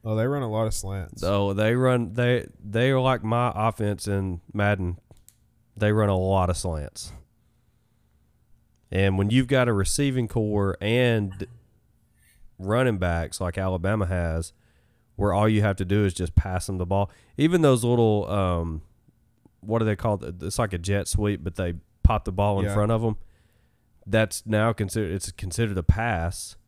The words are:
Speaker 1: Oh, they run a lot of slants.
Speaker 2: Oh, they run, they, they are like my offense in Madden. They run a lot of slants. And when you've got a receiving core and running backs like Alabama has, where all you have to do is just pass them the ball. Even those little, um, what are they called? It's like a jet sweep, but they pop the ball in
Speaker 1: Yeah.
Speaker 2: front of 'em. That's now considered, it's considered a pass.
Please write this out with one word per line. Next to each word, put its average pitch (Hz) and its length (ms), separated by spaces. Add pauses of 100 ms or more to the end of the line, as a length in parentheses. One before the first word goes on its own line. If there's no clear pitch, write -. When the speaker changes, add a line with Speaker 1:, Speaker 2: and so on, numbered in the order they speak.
Speaker 1:
Oh, 107 120
they 113 100
run 139 160
a 117 80
lot 110 160
of 110 80
slants. - 500
Speaker 2:
Oh, 101 300
they 110 220
run, 123 380
they, 120 340 (140)
they 113 280
are 131 100
like 127 240
my 117 320
offense 104 520
in 95 340 (100)
Madden. 98 480 (800)
They 107 160
run 107 160
a 95 80
lot 92 320
of - 80
slants. - 540 (1800)
And 95 280
when 104 100
you've 127 180
got 127 200
a 117 60
receiving 127 540
core 104 540
and 113 640 (1120)
running 107 400
backs 85 420
like 90 200
Alabama 95 480
has, 85 460 (640)
where 101 160
all 104 140
you 107 140
have 101 160
to 95 80
do 101 180
is 95 120
just 87 200
pass 92 300
them 95 140
the 90 60
ball. 98 260 (260)
Even 165 240
those 131 220
little, 113 460
um, 85 520 (800)
what 110 240
are - 20
they 107 100
called? 90 480
It's 95 140
like 104 160
a 90 60
jet 98 280
sweep, 104 360
but 92 120
they 90 200 (260)
pop 107 240
the 98 60
ball 101 280
in 98 60
Speaker 1:
Yeah. 101 80
Speaker 2:
front 104 180
of 113 120
'em. 110 140 (920)
That's 110 400
now 110 260
considered, 101 380
it's 95 200
considered 101 460
a 87 60
pass. 101 720 (120)